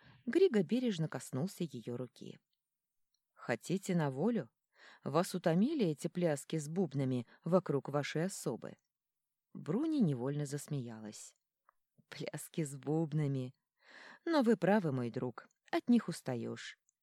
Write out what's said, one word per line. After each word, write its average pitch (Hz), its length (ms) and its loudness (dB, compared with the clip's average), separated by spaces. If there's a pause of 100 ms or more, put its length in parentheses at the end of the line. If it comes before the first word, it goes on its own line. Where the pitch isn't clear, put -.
(260)
Григо 302 360 6
бережно 208 460 0
коснулся 143 560 -4
ее 123 320 -6
руки. - 420 -12 (920)
«Хотите 180 640 -2
на 151 140 2
волю? 160 380 -2 (540)
Вас 151 320 0
утомили 190 520 2
эти 156 220 -2
пляски 160 500 0
с 147 100 -6
бубнами 139 580 0 (160)
вокруг 165 460 2
вашей 147 380 -2
особы?» 123 500 -8 (800)
Бруни 269 460 0
невольно 143 440 2
засмеялась. 120 920 -8 (760)
«Пляски - 520 -6
с 143 140 -4
бубнами! 139 800 0 (720)
Но 320 160 4
вы 220 140 6
правы, 180 360 4
мой 120 180 0
друг, 127 380 -4 (220)
от - 180 0
них 240 200 6
устаешь. 117 720 -6 (240)